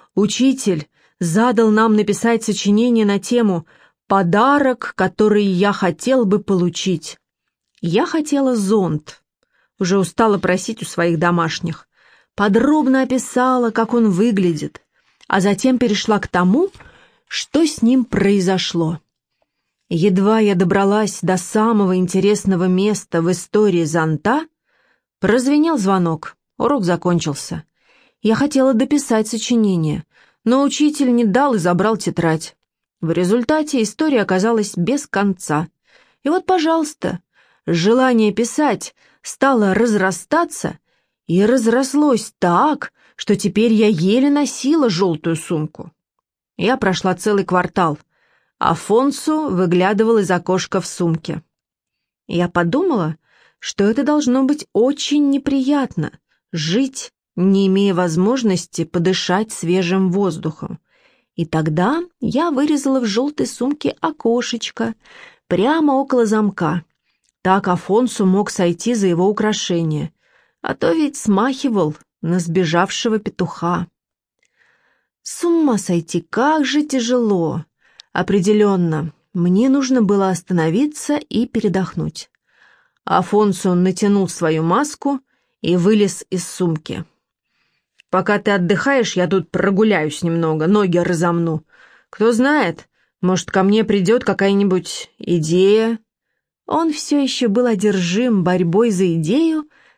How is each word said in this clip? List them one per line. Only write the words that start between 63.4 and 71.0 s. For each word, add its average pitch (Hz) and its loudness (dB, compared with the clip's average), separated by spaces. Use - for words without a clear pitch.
сумке - -6
окошечко 233 -4
прямо 269 0
около 262 2
замка. 196 -2
Так 190 2
Афонсу 202 0
мог 196 2
сойти 175 -2
за 202 0
его 175 2
украшение, 170 -2
а - -4
то - 0
ведь 302 0